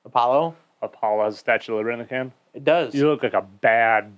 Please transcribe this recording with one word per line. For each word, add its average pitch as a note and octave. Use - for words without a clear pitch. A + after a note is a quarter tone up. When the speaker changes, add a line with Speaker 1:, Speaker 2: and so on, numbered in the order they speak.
Speaker 1:
Apollo? C3
Speaker 2:
Apollo G#2+
has G#2+
a -
Statue A2+
of A2
Liberty A#2
in A#2
the A#2
can. B2+
Speaker 1:
It C#3+
does. D3
Speaker 2:
You C#3+
look D3
like G#2+
a F#2+
bad, A2